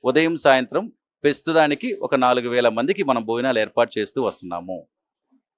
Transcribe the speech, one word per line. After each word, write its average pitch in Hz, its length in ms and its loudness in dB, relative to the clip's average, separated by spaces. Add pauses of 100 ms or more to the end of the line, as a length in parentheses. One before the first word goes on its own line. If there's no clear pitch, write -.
ఉదయం 160 320 2
సాయంత్రం 135 560 0 (320)
ప్రస్తుతానికి 156 720 0
ఒక 131 200 -4
నాలుగు 123 340 2
వేల 120 200 2
మందికి 143 360 -2
మనం 120 200 0
భోజనాలు 120 340 -2
ఏర్పాటు 117 400 -2
చేస్తూ 110 240 -4
వస్తున్నాము. 90 640 -8 (720)